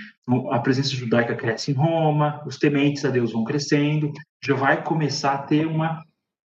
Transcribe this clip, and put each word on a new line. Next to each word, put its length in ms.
Então, 280
a 80
presença 300
judaica 460
cresce 360
em 40
Roma, 720
os 100
tementes 480
a 60
Deus 200
vão 120
crescendo, 680
já 120
vai 280
começar 500
a 100
ter 240
uma 360